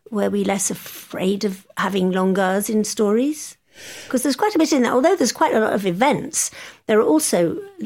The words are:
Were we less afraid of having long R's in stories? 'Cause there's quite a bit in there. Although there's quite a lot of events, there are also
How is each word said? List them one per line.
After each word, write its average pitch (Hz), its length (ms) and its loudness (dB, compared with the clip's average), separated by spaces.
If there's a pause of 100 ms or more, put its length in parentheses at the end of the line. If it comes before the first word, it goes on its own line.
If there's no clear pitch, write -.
Were 202 220 0
we 202 120 0
less 196 280 -2
afraid - 760 -4
of 190 220 -6 (100)
having 185 340 0
long 185 280 2
R's 190 280 0
in 214 160 0
stories? 226 760 -2 (520)
'Cause 254 140 0
there's 277 120 0
quite 427 200 0
a 320 40 4
bit 320 140 2
in 262 80 4
there. 220 100 0
Although 302 240 4
there's 262 160 2
quite - 220 0
a 220 60 2
lot 214 140 2
of 202 120 -2
events, 214 640 0 (380)
there 214 120 4
are 233 60 4
also 220 540 2 (260)